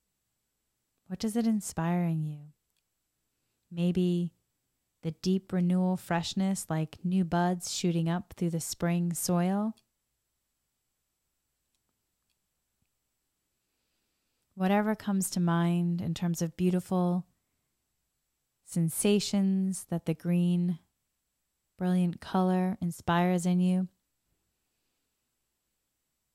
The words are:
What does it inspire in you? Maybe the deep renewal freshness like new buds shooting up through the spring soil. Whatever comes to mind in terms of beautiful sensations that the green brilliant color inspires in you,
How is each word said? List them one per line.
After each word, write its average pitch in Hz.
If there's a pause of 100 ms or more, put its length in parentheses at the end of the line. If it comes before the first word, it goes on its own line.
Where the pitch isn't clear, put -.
(1040)
What 185
does 214
it 226
inspire 175
in 160
you? 151 (1300)
Maybe 175 (720)
the 165
deep 190
renewal 185
freshness 190
like 156
new 185
buds 175
shooting 165
up -
through 175
the 165
spring 175
soil. 190 (4000)
Whatever 202
comes 196
to -
mind 175
in 165
terms 170
of 165
beautiful 180 (1400)
sensations 190
that 170
the 165
green 175 (1000)
brilliant 180
color 185
inspires 175
in 180
you, 185 (2500)